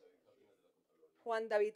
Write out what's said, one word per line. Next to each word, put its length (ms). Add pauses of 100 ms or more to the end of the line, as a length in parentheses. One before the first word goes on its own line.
(1200)
Juan 240
David 280